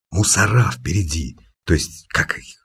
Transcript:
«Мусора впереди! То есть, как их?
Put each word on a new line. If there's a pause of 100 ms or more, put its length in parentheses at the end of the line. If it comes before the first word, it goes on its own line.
(120)
«Мусора
впереди! (280)
То
есть,
как
их? (200)